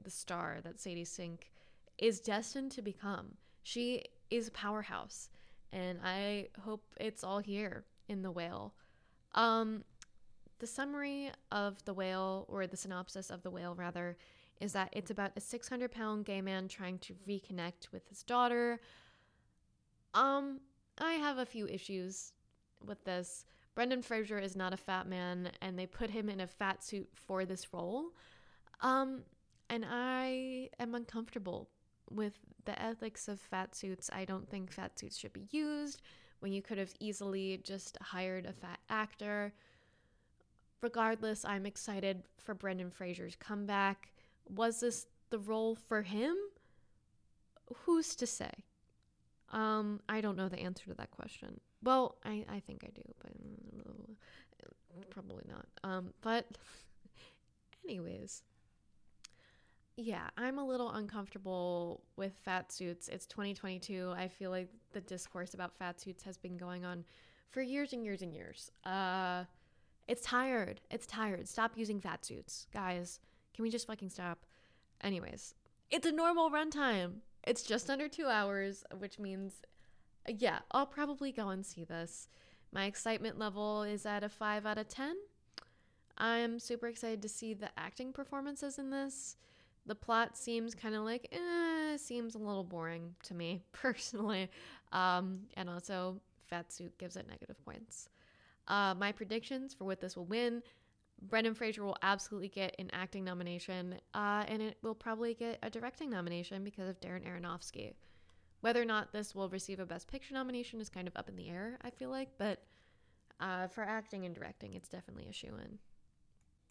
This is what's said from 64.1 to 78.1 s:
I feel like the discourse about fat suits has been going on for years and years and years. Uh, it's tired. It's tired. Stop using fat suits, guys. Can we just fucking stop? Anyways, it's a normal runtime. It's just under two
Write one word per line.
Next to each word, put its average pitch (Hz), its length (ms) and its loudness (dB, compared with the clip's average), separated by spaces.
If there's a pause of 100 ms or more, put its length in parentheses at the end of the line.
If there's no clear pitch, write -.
I 180 140 -2
feel 185 200 -6
like 185 200 0 (240)
the 202 80 -4
discourse 180 520 -6
about 180 240 -6
fat 175 220 -4
suits 185 240 -10
has 190 140 -8
been 180 200 -6
going 180 280 -4
on 175 180 -4 (480)
for 262 100 0
years 277 320 2
and 240 100 -2
years 196 180 -2
and 170 120 -4
years. - 380 -10 (140)
Uh, 185 580 2 (640)
it's 233 140 2
tired. 247 680 4
It's 233 160 -4
tired. 208 420 0
Stop 226 300 2
using 208 220 2
fat - 260 -4
suits, - 480 -8
guys. 180 460 -2 (340)
Can 226 100 -2
we 226 60 4
just 233 180 0
fucking 208 220 -4
stop? 175 360 -4 (560)
Anyways, - 540 -2 (340)
it's 330 180 6
a 320 40 6
normal 330 380 8
runtime. 277 720 4 (240)
It's 240 200 4
just 226 260 2
under 277 180 4
two 285 200 0